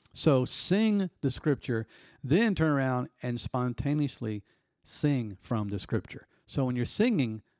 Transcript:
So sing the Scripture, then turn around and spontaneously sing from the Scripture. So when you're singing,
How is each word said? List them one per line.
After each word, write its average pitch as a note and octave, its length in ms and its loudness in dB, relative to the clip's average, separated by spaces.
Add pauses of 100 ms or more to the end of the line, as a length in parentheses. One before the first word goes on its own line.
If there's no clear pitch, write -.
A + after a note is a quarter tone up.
(140)
So C3 320 4
sing G3+ 640 0 (120)
the C3 100 0
Scripture, B2 560 -2 (360)
then F#3+ 320 4
turn D#3 160 2
around C3 380 0 (120)
and A#2+ 180 -4
spontaneously B2 1040 -2 (400)
sing B2 560 -2
from G#2+ 300 -2
the G2+ 100 -2
Scripture. - 480 -6 (180)
So C#3 200 -2
when B2 100 -2
you're A#2+ 100 0
singing, C#3+ 560 0 (180)